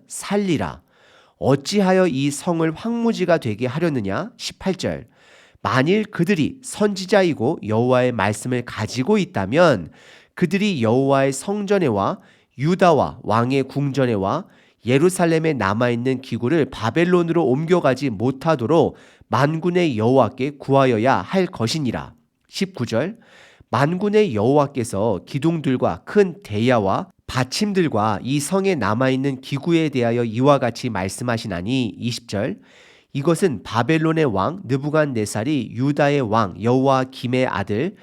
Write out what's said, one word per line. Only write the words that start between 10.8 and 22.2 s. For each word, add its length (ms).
여호와의 520
성전에와 880
유다와 680
왕의 420
궁전에와 800
예루살렘에 640
남아있는 720
기구를 480
바벨론으로 760
옮겨가지 640
못하도록 880
만군의 720
여호와께 540
구하여야 640
할 280
것이니라." 680